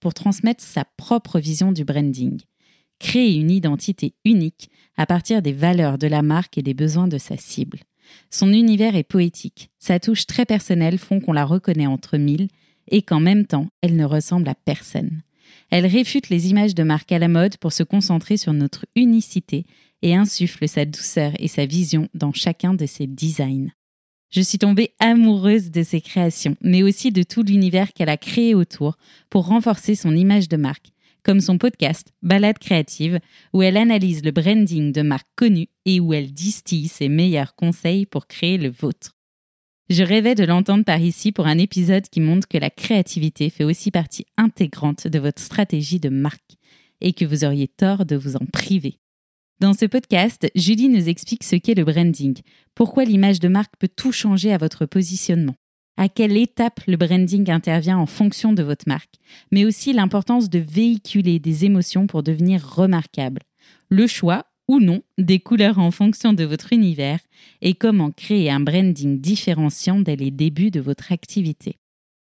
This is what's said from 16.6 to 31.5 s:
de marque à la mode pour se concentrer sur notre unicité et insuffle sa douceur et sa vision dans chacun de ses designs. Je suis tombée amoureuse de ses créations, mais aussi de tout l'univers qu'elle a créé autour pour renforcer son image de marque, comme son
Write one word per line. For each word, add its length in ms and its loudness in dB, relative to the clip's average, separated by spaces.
de 80 0
marque 300 -2
à 80 2
la 80 2
mode 300 2
pour 140 -4
se 120 -2
concentrer 520 0
sur 160 -2
notre 320 -2
unicité 680 0
et 140 2
insuffle 520 0
sa 160 -2
douceur 540 -2
et 100 -4
sa 160 -2
vision 500 -2
dans 180 -4
chacun 420 -2
de 120 -2
ses 200 -6
designs. 640 -4
Je 120 0
suis 160 -2
tombée 320 2
amoureuse 680 4
de 120 -2
ses 200 -4
créations, 580 -2
mais 220 2
aussi 300 0
de 100 2
tout 200 -2
l'univers 520 2
qu'elle 160 -2
a 80 -2
créé 360 0
autour 440 -2
pour 160 0
renforcer 480 0
son 200 0
image 360 2
de 80 0
marque, 320 -6
comme 180 4
son 160 2